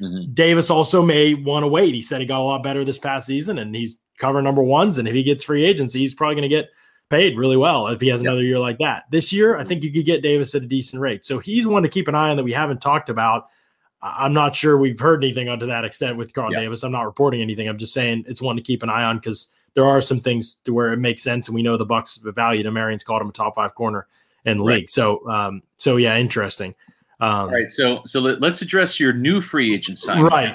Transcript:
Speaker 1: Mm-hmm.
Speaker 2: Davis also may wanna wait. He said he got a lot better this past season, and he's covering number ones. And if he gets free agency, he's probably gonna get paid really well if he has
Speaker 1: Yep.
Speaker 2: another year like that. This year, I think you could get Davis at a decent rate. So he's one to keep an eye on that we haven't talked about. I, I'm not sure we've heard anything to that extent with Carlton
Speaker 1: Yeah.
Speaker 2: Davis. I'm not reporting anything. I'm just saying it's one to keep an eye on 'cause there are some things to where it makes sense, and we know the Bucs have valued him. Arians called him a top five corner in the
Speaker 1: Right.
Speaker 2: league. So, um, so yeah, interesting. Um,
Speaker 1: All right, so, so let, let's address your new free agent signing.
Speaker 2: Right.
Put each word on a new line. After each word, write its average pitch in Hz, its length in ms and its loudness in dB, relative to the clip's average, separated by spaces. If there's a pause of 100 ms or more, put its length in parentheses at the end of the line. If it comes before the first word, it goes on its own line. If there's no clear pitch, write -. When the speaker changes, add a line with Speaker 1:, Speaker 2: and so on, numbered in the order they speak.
Speaker 1:
Mm-hmm. 92 320 -8
Speaker 2:
Davis 165 380 4
also 165 320 4
may 151 300 6
wanna 147 340 0
wait. 160 280 4
He 117 60 -6
said 131 200 -6
he 127 60 -4
got 131 120 -2
a 131 40 0
lot 135 200 -2
better 139 200 -4
this 135 160 -4
past 135 280 -6
season, 151 320 -4
and 107 160 -8
he's 113 220 -8 (220)
covering 139 260 0
number 139 180 4
ones. 147 360 4
And 113 80 -2
if 107 80 -2
he 131 80 2
gets 135 200 0
free 147 200 0
agency, 131 360 0
he's 135 140 -2
probably 151 220 0
gonna 143 140 -2
get 147 200 0 (400)
paid 156 280 2
really 131 200 2
well 135 300 2
if 117 120 -4
he 127 100 0
has 120 120 0
Speaker 1:
Yep. 123 60 -2
Speaker 2:
another 127 160 0
year 127 160 0
like 120 200 -2
that. 143 320 -2
This 160 220 0
year, 214 240 4
I 143 60 -6
think 160 200 -4
you 151 80 -6
could 156 140 0
get 156 160 2
Davis 147 340 0
at 135 80 -2
a 123 40 -12
decent 131 340 -4
rate. 123 240 -4
So 131 140 -4
he's 226 280 -2
one 208 160 4
to 156 60 2
keep 185 180 -2
an 147 80 0
eye 151 140 2
on 147 80 0
that 135 60 0
we 120 100 -2
haven't 139 280 -2
talked 147 280 0
about. 113 380 0 (560)
I, - 220 -10
I'm 143 80 2
not 147 220 2
sure 151 220 4
we've 131 220 0
heard 151 240 4
anything 127 240 -2 (120)
to 120 60 -6
that 120 180 -4
extent 120 320 -6
with 113 180 -8
Carlton 113 260 -4
Speaker 1:
Yeah. 110 60 -4
Speaker 2:
Davis. 113 180 -8
I'm 127 80 -6
not 120 160 -4
reporting 127 340 0
anything. 110 260 -4
I'm 107 120 -6
just 110 140 -8
saying 117 340 -2
it's 127 140 -12
one 127 140 -2
to 117 60 -6
keep 120 220 -4
an 117 80 -4
eye 117 120 0
on 113 160 0
'cause 107 280 -8 (260)
there 131 120 4
are 139 140 6
some 131 200 0
things 120 340 -2 (120)
to 123 80 -2
where 117 200 2
it 117 60 -2
makes 120 240 -2
sense, 123 240 -4
and 110 80 -6
we 117 80 0
know 117 120 2
the 113 120 -2
Bucs 113 360 -4
have 107 120 -10
valued 117 320 0
him. 110 100 -4
Arians 110 260 -4
called 110 200 -4
him 104 60 -8
a 101 40 -12
top 107 220 -6
five 104 180 -2
corner 107 320 -6 (400)
in 110 120 0
the 101 60 0
Speaker 1:
Right. 117 140 2
Speaker 2:
league. 90 120 -6
So, 107 400 0
um, 101 320 -4 (160)
so 127 200 2
yeah, 117 200 2
interesting. 104 560 -4 (460)
Um, 113 100 0
Speaker 1:
All 101 200 0
right, 117 200 -2
so, 123 360 0
so - 140 -4
let, 127 220 0
let's 175 220 0
address 180 360 0
your 135 140 2
new 143 280 0
free 131 320 0
agent 95 260 -6
signing. 113 260 2
Speaker 2:
Right. 147 300 4